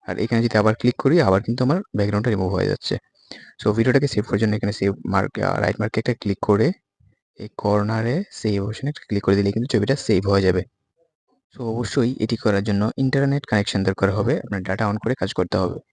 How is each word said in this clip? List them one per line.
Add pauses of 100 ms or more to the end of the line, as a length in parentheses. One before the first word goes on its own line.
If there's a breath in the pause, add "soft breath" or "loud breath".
আর (100)
এখানে
যদি
আবার
ক্লিক
করি (120)
আবার
কিন্তু
আমার (180)
ব্যাকগ্রাউন্ডটা
রিমুভ
হয়ে
যাচ্ছে। (640 loud breath)
So (100)
ভিডিওটাকে
সেভ
করার
জন্য
এখানে
সেভ (220)
মার্ক,
আহ,
রাইট
মার্কে
একটা
ক্লিক
করে (720)
এই (140)
কর্নারে (240)
সেভ
অপশনে
একটা
ক্লিক
করে
দিলে
কিন্তু
ছবিটা (120)
সেভ (100)
হয়ে
যাবে। (920)
So (120)
অবশ্যই (140)
এটি
করার
জন্য (200)
ইন্টারনেট
কানেকশন
দরকার (100)
হবে, (100)
আপনার
ডেটা
on
করে
কাজ
করতে
হবে (140)